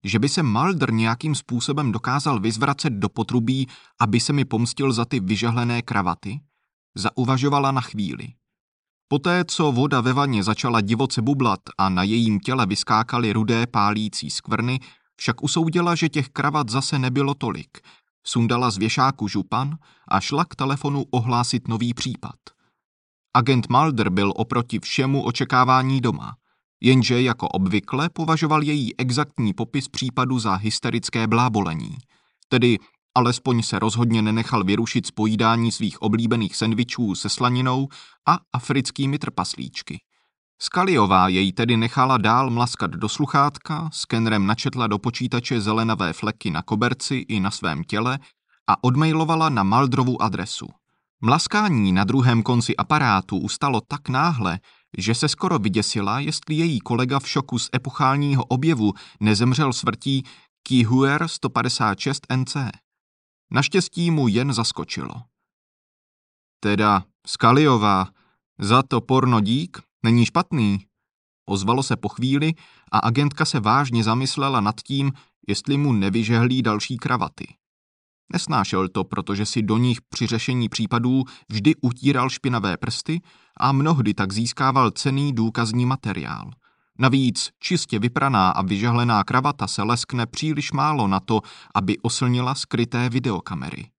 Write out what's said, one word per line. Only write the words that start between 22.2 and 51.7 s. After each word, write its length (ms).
Agent 340
Mulder 420
byl 260
oproti 420
všemu 440
očekávání 800
doma, 360
jenže 420
jako 260
obvykle 600
považoval 540
její 360
exaktní 540
popis 360
případu 500
za 160
hysterické 720
blábolení. 720
Tedy 300
alespoň 480
se 160
rozhodně 440
nenechal 420
vyrušit 420
z 40
pojídání 600
svých 300
oblíbených 540
sendvičů 580
se 140
slaninou 600
a 100
africkými 640
trpaslíčky. 840
Scullyová 640
jej 240
tedy 240
nechala 420
dál 320
mlaskat 400
do 180
sluchátka, 840
skenerem 540
načetla 400
do 120
počítače 600
zelenavé 520
fleky 380
na 120
koberci 520
i 260
na 100
svém 340
těle 340
a 180
odmailovala 640
na 140
Mulderovu 600
adresu. 460
Mlaskání 720